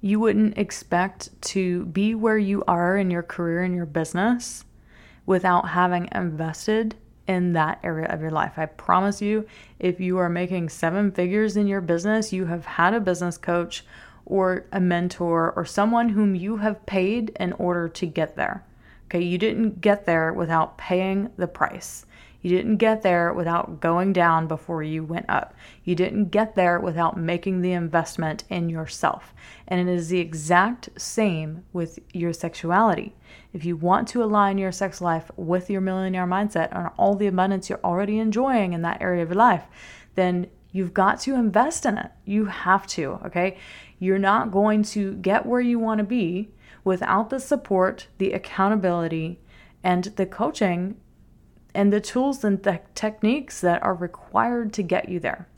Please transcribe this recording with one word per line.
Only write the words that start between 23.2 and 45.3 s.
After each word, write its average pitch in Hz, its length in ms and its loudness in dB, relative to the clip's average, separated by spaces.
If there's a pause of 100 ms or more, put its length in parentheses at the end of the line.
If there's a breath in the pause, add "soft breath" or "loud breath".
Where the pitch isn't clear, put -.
without 170 480 -2
going 175 320 2
down 165 340 4
before 160 360 -6
you 156 200 -6
went 160 260 -6
up. - 260 0 (280 loud breath)
You 175 140 0
didn't 185 340 0
get 214 240 0
there 175 240 4
without 165 400 -2
making 175 420 -2
the 180 120 0
investment 165 800 -2
in 170 180 -2
yourself. - 680 -4 (320 loud breath)
And 180 220 0
it 180 40 2
is 170 160 -2
the 180 120 2
exact 175 760 2
same 165 760 -2
with 165 260 -6 (140)
your 170 200 -2
sexuality. 175 840 0 (360 loud breath)
If 156 120 -12
you 170 120 -2
want 175 320 2
to 247 140 -2
align 202 360 2
your 190 120 -2
sex 190 300 -6
life 165 360 -2
with 180 340 -2
your 196 100 -2
millionaire 185 460 -2
mindset 185 500 -2
and 170 220 -4
all 202 180 4
the 202 100 0
abundance 190 420 0
you're - 140 -4
already 196 360 0
enjoying 220 560 2
in 165 80 -2
that 170 200 -2
area 180 200 0
of 160 80 -4
your 180 80 0
life, 214 260 6 (500 loud breath)
then 180 320 2 (240)
you've 185 240 -4
got 202 260 4
to 269 140 -2
invest 240 500 2
in 233 140 0
it. - 140 -10 (120)
You 208 200 0
have 190 440 0
to, 135 380 -4
okay? 185 300 -2 (420 loud breath)
You're 190 200 2
not 202 340 2
going 214 320 4
to 202 300 -4
get 190 320 2